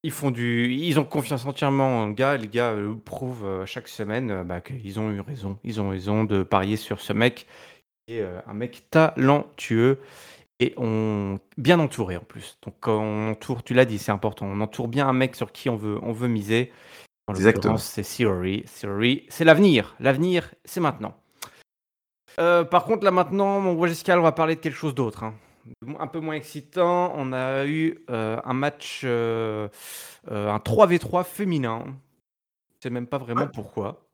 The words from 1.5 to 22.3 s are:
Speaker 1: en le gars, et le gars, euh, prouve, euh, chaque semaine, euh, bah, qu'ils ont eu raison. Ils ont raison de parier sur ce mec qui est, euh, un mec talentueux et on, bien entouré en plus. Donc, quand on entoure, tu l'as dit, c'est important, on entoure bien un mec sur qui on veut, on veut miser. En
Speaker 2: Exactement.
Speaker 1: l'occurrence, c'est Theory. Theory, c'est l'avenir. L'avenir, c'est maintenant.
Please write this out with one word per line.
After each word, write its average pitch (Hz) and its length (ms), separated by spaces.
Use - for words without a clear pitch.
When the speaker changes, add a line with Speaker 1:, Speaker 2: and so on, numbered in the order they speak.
Speaker 1:
en 107 40
le 104 60
gars, 135 220
et 135 40
le 110 80
gars, 117 260
euh, 104 200
prouve, 127 400
euh, 95 220
chaque 117 200
semaine, 110 460
euh, 92 100
bah, 87 180
qu'ils 107 380
ont 110 140
eu 101 80
raison. 101 420
Ils 110 180
ont 98 100
raison 101 340
de 101 180
parier 98 320
sur - 260
ce - 120
mec 113 340
qui 117 80
est, 110 60
euh, 92 260
un 101 60
mec - 360
talentueux 135 1080
et - 180
on, 107 640
bien 160 220
entouré 107 380
en 82 80
plus. - 400
Donc, 101 160
quand 110 200
on 107 300
entoure, 117 320
tu - 120
l'as 127 100
dit, 110 140
c'est - 120
important, 104 360
on 98 140
entoure 113 280
bien 135 200
un 131 40
mec 127 240
sur - 160
qui - 160
on 117 80
veut, 104 260
on 117 80
veut 117 160
miser. 113 460
En 104 60
Speaker 2:
Exactement. 101 400
Speaker 1:
l'occurrence, - 100
c'est - 180
Theory. 98 600
Theory, 113 480
c'est - 160
l'avenir. 160 560
L'avenir, 151 500
c'est - 160
maintenant. 110 340